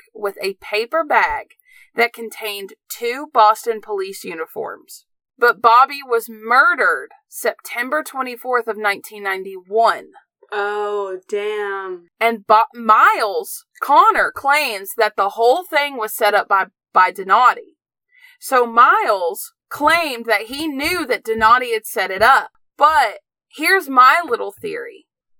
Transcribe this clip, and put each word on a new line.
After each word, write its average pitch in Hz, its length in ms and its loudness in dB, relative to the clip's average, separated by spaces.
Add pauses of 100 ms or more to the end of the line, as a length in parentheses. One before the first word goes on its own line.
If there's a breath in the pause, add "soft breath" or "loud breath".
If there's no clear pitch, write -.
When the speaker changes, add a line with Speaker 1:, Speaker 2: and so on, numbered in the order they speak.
(140)
Speaker 1:
with 202 280 -8
a 196 200 -6
paper 233 420 -4
bag 185 440 -2 (480 soft breath)
that 233 180 0
contained 208 600 -12 (160)
two 254 440 -8
Boston 220 480 2
police 196 420 -8
uniforms. - 840 -12 (320)
But - 240 2
Bobby 262 460 4
was 233 220 -2
murdered 226 800 0 (180)
September 254 760 -6
twenty-fourth 247 640 -6
of 208 100 -6
nineteen 208 460 -6
ninety-one. 190 880 -2 (440)
Speaker 2:
Oh, 208 720 -6
damn. 196 800 -8 (100)
Speaker 1:
And 226 260 -2
Bo-, 220 200 4 (100)
Miles 240 920 0 (160)
Connor 302 540 4
claims 262 600 -2
that 214 200 0
the 202 120 0
whole 240 340 2
thing 285 340 -4
was 214 160 -6
set 208 220 2
up 185 120 0
by, 190 180 0 (280)
by 185 160 4
Donati. 202 680 2 (600 soft breath)
So 247 280 0
Miles 226 840 2 (160)
claimed 294 580 0
that 226 160 0
he 277 240 -8
knew 302 400 -4
that 240 160 -4
Donati 226 500 2
had 214 140 -6
set 190 240 -6
it 190 100 -6
up. 233 300 4 (260)
But 285 440 2 (280)
here's 330 400 -2
my 269 340 6
little 202 280 -6
theory. - 560 -14 (320)